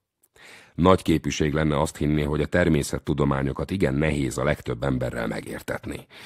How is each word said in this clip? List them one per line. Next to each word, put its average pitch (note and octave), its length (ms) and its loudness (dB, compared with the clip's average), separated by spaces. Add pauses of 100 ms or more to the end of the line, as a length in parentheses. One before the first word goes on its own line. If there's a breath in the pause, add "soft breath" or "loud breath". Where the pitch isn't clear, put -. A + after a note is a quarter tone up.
(800 loud breath)
Nagy F2+ 220 8
képűség D2+ 520 0
lenne D2 260 2
azt D#2 180 -2
hinni, D2+ 260 2
hogy D2 180 -2
a C#2+ 40 0
természettudományokat C#2+ 1300 0
igen F2+ 220 0
nehéz C#2+ 440 0
a B1 60 -2
legtöbb C2 400 -2
emberrel B1 440 -2
megértetni. - 800 -8 (200 loud breath)